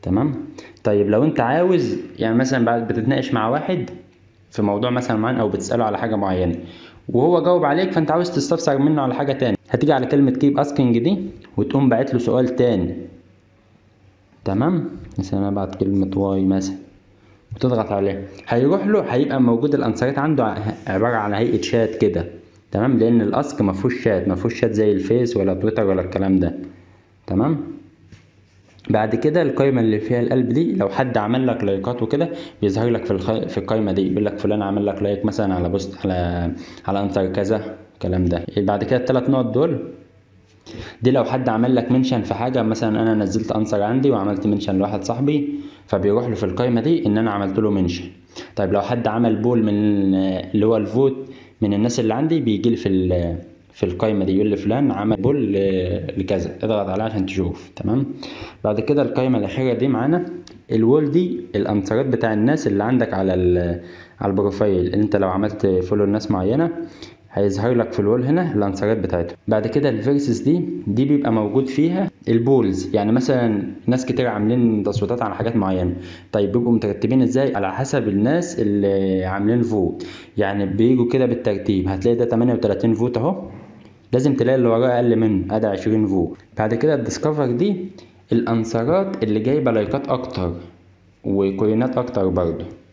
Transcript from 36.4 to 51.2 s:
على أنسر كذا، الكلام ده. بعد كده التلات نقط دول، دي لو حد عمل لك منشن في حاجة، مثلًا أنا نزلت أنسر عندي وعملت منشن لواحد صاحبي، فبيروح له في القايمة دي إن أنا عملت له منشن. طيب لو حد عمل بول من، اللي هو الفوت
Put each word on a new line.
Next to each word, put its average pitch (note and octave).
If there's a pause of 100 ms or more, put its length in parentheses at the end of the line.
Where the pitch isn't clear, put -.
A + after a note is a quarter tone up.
على G2
أنسر F#2+
كذا، G2+ (160)
الكلام F2+
ده. F2 (120)
بعد G2+
كده B2+
التلات B2+
نقط C3
دول، C3 (1120)
دي A#2+
لو C3
حد B2+
عمل A#2+
لك A#2+
منشن B2+
في G2+
حاجة، A#2+
مثلًا A2
أنا A2+
نزلت G#2+
أنسر G#2+
عندي C3
وعملت G2+
منشن G2+
لواحد G2+
صاحبي، C#3+ (280)
فبيروح G2+
له A2+
في -
القايمة A#2
دي D#3
إن G#2
أنا A2+
عملت G2
له G#2+
منشن. F2+ (500)
طيب G2+
لو G2+
حد A#2
عمل A2+
بول A#2
من، G#2 (420)
اللي F#2+
هو A2+
الفوت A#2+ (460)